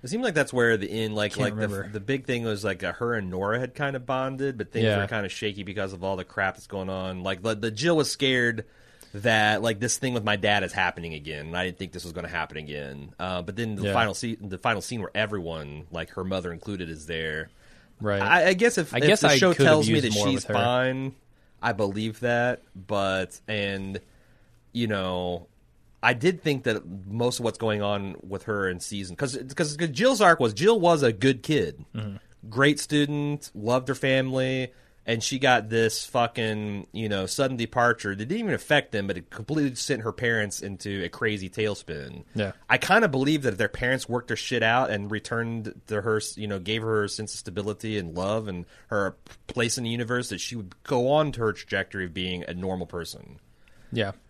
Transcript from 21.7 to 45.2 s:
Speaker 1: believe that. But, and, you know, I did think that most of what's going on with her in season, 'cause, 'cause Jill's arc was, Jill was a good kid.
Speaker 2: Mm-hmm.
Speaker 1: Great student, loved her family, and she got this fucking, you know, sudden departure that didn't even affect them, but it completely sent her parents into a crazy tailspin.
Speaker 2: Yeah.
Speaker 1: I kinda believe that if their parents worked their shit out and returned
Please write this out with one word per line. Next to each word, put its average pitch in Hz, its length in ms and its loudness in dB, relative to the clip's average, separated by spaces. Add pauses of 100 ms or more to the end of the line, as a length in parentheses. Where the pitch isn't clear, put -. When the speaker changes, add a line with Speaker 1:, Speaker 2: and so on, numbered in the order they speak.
Speaker 1:
believe 107 480 -2
that. 120 400 0 (140)
But, 95 720 -2
and, 98 520 -4 (720)
you 120 160 0
know, 90 580 -2 (560)
I 120 100 6
did 151 300 0
think 143 220 -2
that 110 180 -2 (240)
most 117 320 -2
of 123 60 -6
what's 110 120 -2
going 107 240 -2
on 101 400 -4
with 95 220 -10
her 101 260 -2
in 90 120 -4
season, 95 360 -8
'cause, 139 220 -4 (180)
'cause 147 200 -2
Jill's 175 440 2
arc 175 200 8
was, 117 120 4
Jill 190 260 6
was 170 260 6
a 117 80 6
good 123 320 2
kid. 113 400 0 (100)
Speaker 2:
Mm-hmm. 104 220 -6 (340)
Speaker 1:
Great 139 300 4
student, 147 720 0
loved 120 340 0
her 139 60 0
family, 131 760 0 (340)
and 113 160 0
she 135 160 -2
got 120 300 6
this 113 380 2
fucking, 107 840 -2
you 107 180 -4
know, 95 160 0
sudden 131 320 0
departure 117 560 2
that 101 100 -6
didn't 185 160 -2
even 202 140 0
affect - 380 2
them, 98 140 -2
but 92 120 -2
it 90 100 -14
completely 139 460 -2
sent 120 260 -2
her 110 120 -4
parents 113 500 0
into 98 420 -6
a 87 60 -6
crazy 104 400 -2
tailspin. 76 760 -4 (100)
Speaker 2:
Yeah. 101 180 0 (180)
Speaker 1:
I 127 80 6
kinda 208 300 4
believe 139 340 2
that 123 100 0
if 95 60 -6
their 104 100 2
parents 127 400 -2
worked 120 200 -4
their 113 100 -2
shit 120 240 -2
out 120 280 4
and 101 200 -4
returned 113 680 -6 (100)